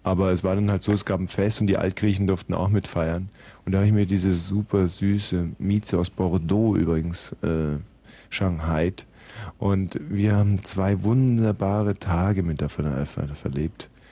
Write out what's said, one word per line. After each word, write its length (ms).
Aber 260
es 140
war 100
dann 160
halt 140
so, 80
es 120
gab 160
ein 80
Fest 320
und 60
die 120
Altgriechen 500
durften 260
auch 160
mitfeiern. 580
Und 60
da 60
hab 60
ich 80
mir 140
diese 260
super 540
süße 640
Mieze 400
aus 120
Bordeaux 680
übrigens, 560
äh, 360
Shanghai. 600
Und 500
wir 280
haben 260
zwei 400
wunderbare 960
Tage 460
mit 160
der 80
ver-, 360
ver-, 300
verlebt. 560